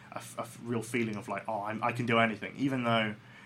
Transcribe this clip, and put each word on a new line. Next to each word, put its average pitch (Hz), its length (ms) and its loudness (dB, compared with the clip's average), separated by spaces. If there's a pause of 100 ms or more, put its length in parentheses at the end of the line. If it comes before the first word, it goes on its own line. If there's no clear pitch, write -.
(120)
a - 60 -8
f-, - 200 -14
a - 40 -4
f-, - 220 -10
real 117 200 -2
feeling 113 320 0
of, 101 120 -8
like, 98 200 -6
"Oh, 107 160 -4
I'm, 107 200 -4
I 117 100 2
can 120 120 -2
do 117 140 6
anything," 104 380 4
even 131 260 0
though, 110 320 2 (300)